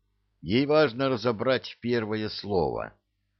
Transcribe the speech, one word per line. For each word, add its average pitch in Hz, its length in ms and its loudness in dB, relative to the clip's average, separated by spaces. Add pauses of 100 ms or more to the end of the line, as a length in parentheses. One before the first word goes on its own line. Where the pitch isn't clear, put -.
(400)
Ей 139 260 2
важно 139 420 2
разобрать 117 720 -2
первое 110 480 -2
слово. 67 640 -2 (460)